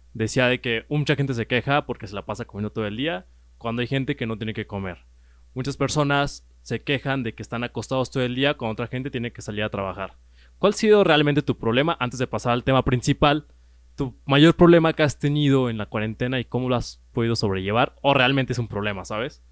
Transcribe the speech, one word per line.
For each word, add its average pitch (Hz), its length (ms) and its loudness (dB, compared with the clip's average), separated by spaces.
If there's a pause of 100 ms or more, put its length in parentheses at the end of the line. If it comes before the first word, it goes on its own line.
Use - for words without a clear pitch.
(140)
Decía 120 340 0
de 127 140 0
que 117 260 -4
mucha 147 260 0
gente 135 200 -2
se 113 120 -2
queja 139 380 0
porque - 220 -10
se 101 80 -12
la 98 100 -8
pasa 110 220 -8
comiendo 104 260 -8
todo 110 140 -4
el 104 100 -6
día, 170 300 -6 (320)
cuando 117 240 -4
hay 120 40 -2
gente 135 300 -4
que 120 100 -6
no 110 120 -8
tiene 110 160 -8
que 110 120 -8
comer. 95 320 -8 (540)
Muchas 131 240 -8
personas 143 720 -2 (140)
se 117 200 -6
quejan 135 400 -2
de 113 120 -6
que - 80 -14
están 117 220 -6
acostados 127 460 -4
todo 135 120 -2
el 123 120 -4
día 139 200 0
cuando 113 180 -6
otra 117 140 -6
gente 131 240 -8
tiene 120 200 -6
que - 120 -16
salir 104 200 -6
a 107 60 -2
trabajar. 95 460 -8 (440)
¿Cuál 202 140 2
ha - 40 -10
sido 208 280 6
realmente 147 380 4
tu - 160 -2
problema? 131 420 0
Antes 123 180 -4
de 123 80 -2
pasar 117 280 -2
al 123 100 -2
tema 131 180 4
principal, 143 640 2 (500)
¿tu 135 160 -6 (140)
mayor 143 300 6
problema 170 360 8
que 156 120 0
has 139 160 -2
tenido 143 500 2
en 113 80 -4
la 104 80 -6
cuarentena 113 540 -4
y 113 40 -6
cómo 127 240 -4
lo 127 60 2
has 117 260 -4 (120)
podido 117 240 0
sobrellevar? 101 640 0
¿O 139 120 4
realmente 131 380 2
es 120 60 -4
un 120 80 -4
problema, 101 380 -6
sabes? 110 480 -8